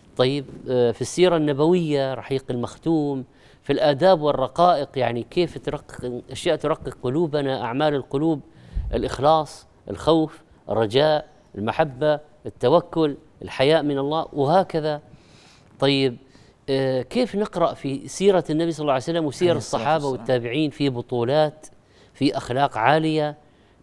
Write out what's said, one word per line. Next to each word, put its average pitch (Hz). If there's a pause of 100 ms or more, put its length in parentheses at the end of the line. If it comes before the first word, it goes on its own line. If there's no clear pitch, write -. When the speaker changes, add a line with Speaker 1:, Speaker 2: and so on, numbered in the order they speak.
(180)
Speaker 1:
طيب، 131 (240)
آه، 123
في -
السيرة 170
النبوية، 147
رحيق 131
المختوم، 139 (380)
في -
الآداب 156
والرقائق، 143
يعني 117
كيف -
ترقق، 123 (100)
أشياء 156
ترقق 147
قلوبنا، 139
أعمال 139
القلوب، 143 (520)
الإخلاص، 147 (220)
الخوف، 156 (260)
الرجاء، 123 (280)
المحبة، 139 (260)
التوكل، 147 (260)
الحياء 143
من 143
الله، 147
وهكذا. 151 (800)
طيب، 135 (520)
آه، 135
كيف 220
نقرأ 185
في -
سيرة 185
النبي 165
صلى 151
الله 147
عليه 131
وسلم 165
وسير 170
Speaker 2:
عليه 160
الصلاة 123
Speaker 1:
الصحابة 147
Speaker 2:
والسلام. 131
Speaker 1:
والتابعين 127
في 143
بطولات، 127 (460)
في -
أخلاق 131
عالية، 151 (460)